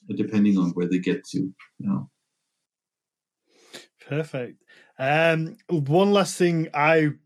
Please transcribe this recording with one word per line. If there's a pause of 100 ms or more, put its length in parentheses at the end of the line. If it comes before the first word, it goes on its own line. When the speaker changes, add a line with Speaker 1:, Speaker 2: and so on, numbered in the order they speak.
(140)
Speaker 1:
depending
on
where
they
get
to,
you (260)
know. (2000)
Speaker 2:
Perfect. (380)
Um, (140)
one
last
thing
I (140)